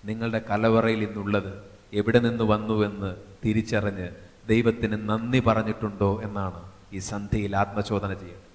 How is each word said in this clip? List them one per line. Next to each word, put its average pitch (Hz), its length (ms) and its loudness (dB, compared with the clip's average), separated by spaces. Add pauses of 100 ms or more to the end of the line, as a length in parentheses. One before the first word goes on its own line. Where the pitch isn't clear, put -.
നിങ്ങളുടെ 113 360 -2 (100)
കലവറയിൽ 113 580 4
ഇന്നുള്ളത് 101 440 -2 (480)
എവിടെ 113 260 4
നിന്ന് 113 260 2
വന്നുവെന്ന് 104 580 0 (340)
തിരിച്ചറിഞ്ഞ് 101 640 0 (400)
ദൈവത്തിന് 113 480 2 (120)
നന്ദി 117 380 0
പറഞ്ഞിട്ടുണ്ടോ 107 640 2 (160)
എന്നാണ് 98 340 -6 (360)
ഈ - 20 -6 (120)
സന്ധ്യയിൽ 101 420 -2 (100)
ആത്മശോധന 101 580 -2
ചെയ്യുന്നത്. 90 240 -18 (100)